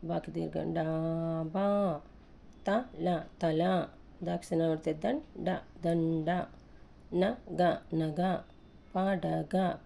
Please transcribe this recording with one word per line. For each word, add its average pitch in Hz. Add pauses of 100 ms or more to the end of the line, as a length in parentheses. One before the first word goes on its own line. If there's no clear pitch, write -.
బాకి 165
దీర్ఘం. 160
డాబా. 165 (680)
తల, 180 (180)
తల. 170 (360)
దాక్సినా 170
పెడితే 156
దండ, 185 (260)
దండ. 165 (680)
నగ, 180 (160)
నగ. 160 (560)
పడగ 180 (160)